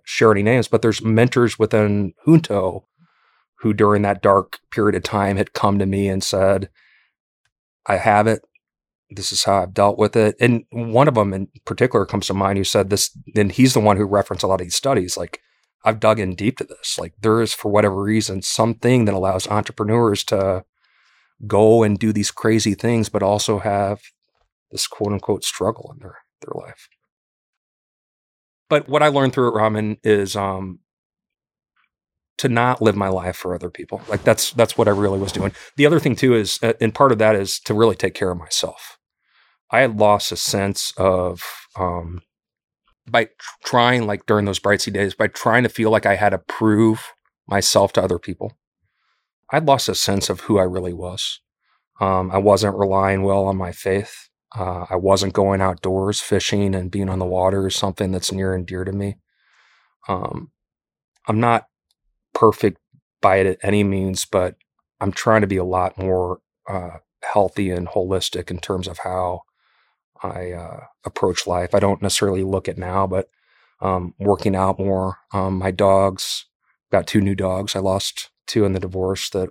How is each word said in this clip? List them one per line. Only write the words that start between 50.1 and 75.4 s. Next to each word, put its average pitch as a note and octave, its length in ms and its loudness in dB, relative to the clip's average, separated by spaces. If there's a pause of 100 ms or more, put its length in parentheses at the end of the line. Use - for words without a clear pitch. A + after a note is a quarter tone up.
of F#2 120 -6
who G2+ 180 2
I F#2 40 4
really F2+ 300 -4
was. F2+ 480 -10 (580)
Um, F#2+ 300 0
I F#2+ 80 -2
wasn't G2+ 400 2
relying G2 460 0
well G2 220 2
on G2 120 -2
my F#2 140 -6
faith. - 580 -6 (280)
Uh, F2+ 320 -8
I F#2 60 -4
wasn't F#2+ 380 0
going G2 260 2
outdoors, F#2+ 640 -2
fishing G2+ 520 -2
and F#2 160 -6
being G2 200 -4
on F#2 100 -4
the F#2 60 -4
water F#2+ 420 0
is F#2 80 -4
something F#2+ 360 -4
that's F#2 200 -4
near F#2+ 220 -2
and F2+ 120 -4
dear F#2 180 -8
to G2 80 -8
me. G2+ 260 -6 (920)
Um, - 440 -8 (760)
I'm A2 120 0
not A#2 260 2 (680)
perfect G#2+ 460 2 (420)
by G2 160 4
it F#2+ 100 2
at F#2 160 -2
any G#2 200 2
means, F#2+ 420 -4
but F2+ 300 -2 (460)
I'm G2+ 100 -4
trying A2 300 2
to G2 60 0
be G2 100 -2
a F2+ 60 -2
lot F#2 340 -2
more, F#2 440 -2 (260)
uh, F2+ 300 -10 (260)
healthy G2 460 -2
and F2 180 -6
holistic F#2 640 -6
in F2+ 100 -10
terms F#2 280 -6
of F2 120 -14
how F#2 420 -6 (800)
I, F2+ 280 -10
uh, E2+ 300 -14 (240)
approach - 420 -4
life. F2+ 260 -4
I G2+ 60 4
don't G2 220 0
necessarily F#2+ 420 0
look F#2+ 240 -4
at F2 100 -8
now, F#2 300 -4
but, F#2 220 -4 (520)
um, F#2 380 -4
working G2+ 360 0
out F#2+ 240 0
more. F#2+ 380 -2 (160)
Um, F#2+ 240 -2